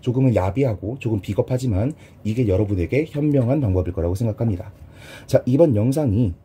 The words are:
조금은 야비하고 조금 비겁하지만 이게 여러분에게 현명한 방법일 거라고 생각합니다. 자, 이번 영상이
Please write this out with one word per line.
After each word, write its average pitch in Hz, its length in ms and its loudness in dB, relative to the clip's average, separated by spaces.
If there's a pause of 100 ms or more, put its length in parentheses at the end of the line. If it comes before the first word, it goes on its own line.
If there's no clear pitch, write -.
조금은 127 340 2
야비하고 101 640 -2
조금 110 200 -2
비겁하지만 120 720 -2 (300)
이게 110 240 0
여러분에게 92 600 0
현명한 143 520 0
방법일 90 320 0
거라고 87 220 -2
생각합니다. 110 560 -2 (560)
자, - 180 4
이번 139 300 4
영상이 117 580 2 (120)